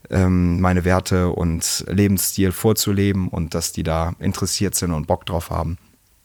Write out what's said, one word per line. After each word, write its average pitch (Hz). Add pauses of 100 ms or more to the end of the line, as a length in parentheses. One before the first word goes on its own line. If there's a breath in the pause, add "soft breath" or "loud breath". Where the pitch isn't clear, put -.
(120)
ähm, 90
meine 90
Werte 92
und -
Lebensstil 95
vorzuleben 98
und 82
dass 85
die -
da 82
interessiert 98
sind 87
und 78
Bock -
drauf 85
haben. 82 (480)